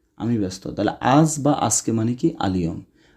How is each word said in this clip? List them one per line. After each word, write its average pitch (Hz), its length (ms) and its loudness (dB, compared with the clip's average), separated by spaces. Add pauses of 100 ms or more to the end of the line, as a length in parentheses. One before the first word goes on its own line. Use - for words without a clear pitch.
(180)
আমি 113 220 0
ব্যস্ত। - 280 -4
তাহলে - 240 -2
আজ 147 480 4
বা 143 140 2
আজকে - 380 -2
মানে 113 240 0
কি? 165 240 0
আল 95 160 0
ইয়াউম। 85 260 -2 (360)